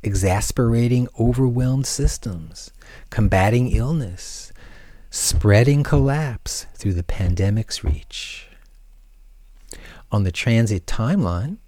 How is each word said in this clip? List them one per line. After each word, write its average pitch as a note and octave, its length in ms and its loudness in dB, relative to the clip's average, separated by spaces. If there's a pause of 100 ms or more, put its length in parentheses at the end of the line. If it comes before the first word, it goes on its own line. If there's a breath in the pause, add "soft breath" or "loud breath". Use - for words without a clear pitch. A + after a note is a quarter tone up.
exasperating A#2 1040 2 (120)
overwhelmed B2+ 680 2
systems, E2+ 840 -6 (380 loud breath)
combating G#2+ 600 4
illness, A#2 800 -4 (580 loud breath)
spreading B2 760 4
collapse C#3 920 -2
through G2 180 -2
the F2 100 -2
pandemic's G2 800 0
reach. - 640 -6 (1600 loud breath)
On G#2 120 2
the F2+ 80 0
transit A2+ 540 2
timeline B2 720 0 (100)